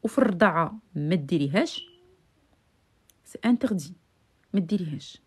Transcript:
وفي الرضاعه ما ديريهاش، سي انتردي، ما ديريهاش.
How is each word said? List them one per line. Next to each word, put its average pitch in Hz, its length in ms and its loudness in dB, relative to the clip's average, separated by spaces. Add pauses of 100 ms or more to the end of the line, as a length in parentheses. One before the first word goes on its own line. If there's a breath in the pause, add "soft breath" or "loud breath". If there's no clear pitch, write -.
وفي - 160 0
الرضاعه 185 600 2 (160)
ما 151 200 0
ديريهاش، 160 720 -2 (1400)
سي - 200 -18
انتردي، 214 500 0 (600)
ما 202 60 4
ديريهاش. 165 680 -4